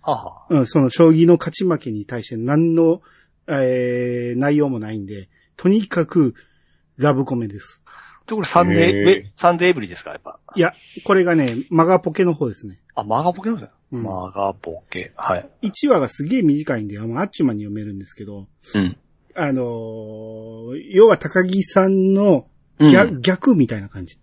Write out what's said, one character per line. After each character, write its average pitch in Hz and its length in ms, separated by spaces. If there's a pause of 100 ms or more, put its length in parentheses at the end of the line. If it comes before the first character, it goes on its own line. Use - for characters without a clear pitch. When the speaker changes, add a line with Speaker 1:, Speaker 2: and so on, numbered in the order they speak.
Speaker 1:
は 147 100
は。 - 380
Speaker 2:
う 156 100
ん、 123 60
そ 160 120
の 131 120
将 165 180
棋 160 160
の 170 140
勝 - 140
ち - 120
負 165 140
け 127 120
に 104 140
対 117 180
し - 60
て 117 80
何 151 380
の、 165 260 (480)
え 123 880
ー、 - 20
内 147 200
容 147 100
も 127 100
な 107 140
い 107 60
ん 98 80
で、 98 240 (260)
と 185 140
に 208 180
か 170 160
く 147 300 (640)
ラ 139 180
ブ 135 100
コ 135 100
メ 117 140
で 101 120
す。 - 200 (460)
Speaker 1:
で、 220 80
こ 208 80
れ - 40
サ 175 160
ン 175 60
デ 175 60
ー、 170 40 (180)
Speaker 3:
へ 202 80
ー。 175 40
Speaker 1:
え、 190 280
サ 175 160
ン 170 40
デ 170 100
ー 185 40
エ - 20
ブ 143 80
リ 101 80
で 87 80
す - 80
か、 76 60
や 76 80
っ - 20
ぱ。 - 180 (160)
Speaker 2:
い 196 60
や、 165 140 (300)
こ 202 100
れ 190 100
が 170 100
ね、 127 220 (140)
マ 165 160
ガ 185 120
ポ 170 140
ケ 185 120
の 170 100
方 147 140
で 101 80
す 113 100
ね。 95 140 (140)
Speaker 1:
あ、 110 100
マ 113 180
ガ 175 100
ポ 180 80
ケ 202 80
の 226 80
方 135 60
だ。 - 80 (220)
Speaker 2:
う 123 80
ん。 - 20
Speaker 1:
マ 92 320
ガ 98 180
ポ 85 380
ケ。 - 260
は 90 220
い。 - 100 (140)
Speaker 2:
一 226 260
話 196 120
が 123 80
す - 160
げ 233 140
え 220 40
短 147 340
い 107 60
ん 104 60
で、 101 100
あ 110 60
の、 117 160
あ - 20
っ 202 80
ち - 100
ゅ 156 40
う - 20
間 117 80
に 104 80
読 104 120
め 107 80
る 104 120
ん 98 40
で 95 60
す - 80
け 104 140
ど、 101 220 (260)
Speaker 1:
う 104 40
ん。 92 200 (360)
Speaker 2:
あ 151 180
の 131 100
ー、 113 1300
要 196 160
は 202 100
高 185 300
木 185 160
さ 190 240
ん 190 260
の 196 360 (300)
逆、 160 360
Speaker 1:
う 131 40
ん。 120 40
Speaker 2:
逆 190 320
み 139 140
た 110 100
い - 20
な 101 80
感 95 160
じ。 - 180